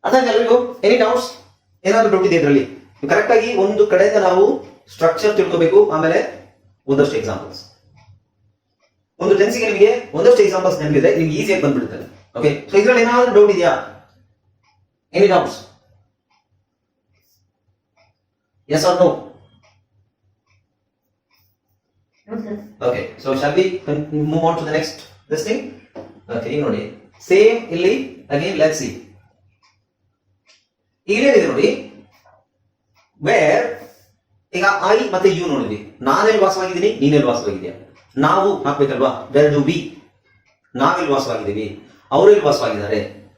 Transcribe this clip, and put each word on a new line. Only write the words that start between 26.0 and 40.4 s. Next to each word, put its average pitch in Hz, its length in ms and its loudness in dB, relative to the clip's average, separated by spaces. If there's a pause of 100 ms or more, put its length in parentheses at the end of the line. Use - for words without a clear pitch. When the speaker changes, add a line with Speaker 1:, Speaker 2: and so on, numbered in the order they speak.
Speaker 1:
Okay, 113 120 -8
ಈಗ 147 140 -4
ನೋಡಿ, - 500 -8 (160)
ಸೇಮ್ 214 400 2
ಇಲ್ಲಿ 180 480 -2 (120)
again 156 280 -4
let's 156 260 0
see. 98 120 -8 (2250)
ಇಲ್ಲೇನಿದೆ 226 380 2
ನೋಡಿ, - 460 -2 (1300)
where 175 520 2 (800)
ಈಗ 180 100 -2 (240)
I 226 240 0
ಮತ್ತೆ 185 160 2
you 165 200 -2
ನೋಡಿದ್ವಿ, 107 520 -6
ನಾನೆಲ್ಲಿ 202 420 2
ವಾಸವಾಗಿದ್ದೀನಿ, 185 580 -2
ನೀನೆಲ್ಲಿ 139 260 2
ವಾಸವಾಗಿದ್ಯಾ? 101 460 -6 (440)
ನಾವು 180 480 0
ಹಾಕ್ಬೇಕಲ್ವಾ, 135 680 -4
where 143 220 4
do 139 120 0
we, 160 140 -4 (960)